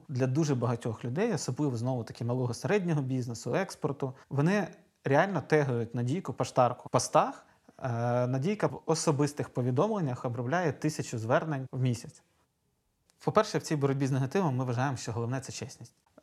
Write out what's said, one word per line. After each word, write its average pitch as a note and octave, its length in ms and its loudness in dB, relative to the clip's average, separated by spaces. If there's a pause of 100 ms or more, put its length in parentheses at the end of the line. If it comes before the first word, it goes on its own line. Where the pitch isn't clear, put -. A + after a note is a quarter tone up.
для C3 180 0
дуже C#3+ 280 2
багатьох A#2+ 500 -2
людей, F#3 280 0
особливо, C#3 440 -2
знову-таки, A#2+ 480 -4
малого A#2+ 280 -2
середнього E3+ 480 0
бізнесу, B2+ 540 -4
експорту. D3 580 -4 (160)
Вони E3+ 380 2 (360)
реально D#3+ 380 4
тегають C3 540 2
Надійку B2 380 -2
Поштарку B2 520 2
в - 40 -16
постах. E3+ 560 2 (380)
Е, C3+ 40 -4 (400)
Надійка D3+ 400 0
в - 180 -8
особистих D3 640 2
повідомленнях C3+ 760 0
обробляє C3 460 0
тисячу C#3+ 480 -4
звернень C3+ 520 0
в C3 100 -4
місяць. B2+ 400 -2 (1040)
По-перше, G#3+ 320 4
в C#3+ 40 -4
цій - 140 -2
боротьбі C#3 320 2
з B2+ 40 0
негативом C3+ 440 0
ми C3 100 0
вважаємо, B2+ 320 0
що - 140 -8
головне — A#2 300 -2
це - 100 -10
чесність. - 420 -12 (300)